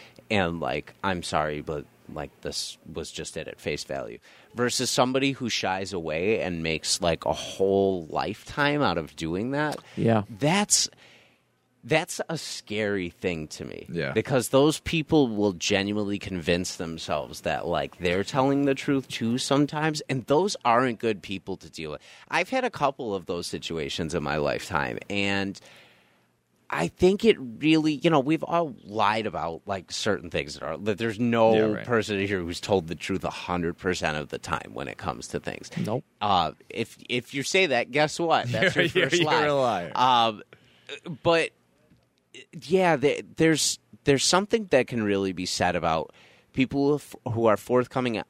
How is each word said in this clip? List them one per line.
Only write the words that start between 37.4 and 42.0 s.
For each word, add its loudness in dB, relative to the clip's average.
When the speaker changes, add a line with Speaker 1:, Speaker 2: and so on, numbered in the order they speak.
Speaker 1:
say 2
that, 0
guess 0
what? 2
Speaker 3:
<laughs> -4
Speaker 1:
That's 2
your 2
Speaker 3:
You're, 2
Speaker 1:
first 2
Speaker 3:
you're 2
Speaker 1:
lie. 2
Speaker 3:
a 2
liar. 0
Speaker 1:
Um, 4
but, 4